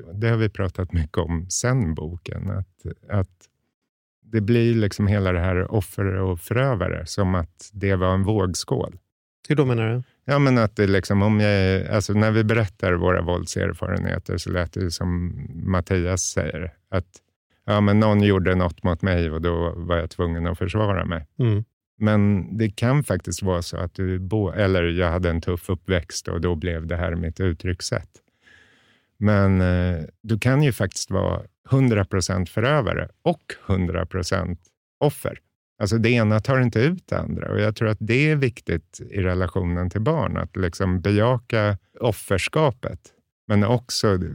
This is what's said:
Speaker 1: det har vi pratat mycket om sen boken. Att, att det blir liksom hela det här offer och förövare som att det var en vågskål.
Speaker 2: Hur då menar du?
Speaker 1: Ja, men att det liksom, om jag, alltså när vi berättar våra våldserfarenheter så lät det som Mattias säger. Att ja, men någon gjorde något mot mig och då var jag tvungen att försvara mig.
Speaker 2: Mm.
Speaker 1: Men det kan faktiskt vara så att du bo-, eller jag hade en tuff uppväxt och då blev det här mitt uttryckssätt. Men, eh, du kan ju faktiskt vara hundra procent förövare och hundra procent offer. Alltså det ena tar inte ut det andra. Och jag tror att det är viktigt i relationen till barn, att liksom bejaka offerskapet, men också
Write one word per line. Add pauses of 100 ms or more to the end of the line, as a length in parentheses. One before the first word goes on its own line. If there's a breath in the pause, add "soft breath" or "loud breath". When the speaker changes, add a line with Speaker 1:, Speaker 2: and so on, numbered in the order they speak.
(140)
Speaker 1:
det
har
vi
pratat
mycket
om
sen
boken.
Att, (240)
att (1000)
det
blir
liksom
hela
det
här
offer
och
förövare
som
att
det
var
en
vågskål. (540)
Speaker 2:
Hur
då
menar
du? (220)
Speaker 1:
Ja,
men
att
det
liksom,
om
jag,
alltså
när
vi
berättar
våra
våldserfarenheter
så
lät
det
som (380)
Mattias
säger. (180)
Att (580)
ja,
men
någon
gjorde
något
mot
mig
och
då
var
jag
tvungen
att
försvara
mig. (140)
Speaker 2:
Mm. (340)
Speaker 1:
Men (100)
det
kan
faktiskt
vara
så
att
du
bo-,
eller
jag
hade
en
tuff
uppväxt
och
då
blev
det
här
mitt
uttryckssätt. (1080 soft breath)
Men,
eh, (180)
du
kan
ju
faktiskt
vara (280)
hundra
procent
förövare (120)
och (240)
hundra
procent (400)
offer. (420)
Alltså
det
ena
tar
inte
ut
det
andra.
Och
jag
tror
att
det
är
viktigt (100)
i
relationen
till
barn,
att
liksom
bejaka (220)
offerskapet, (480)
men
också (180)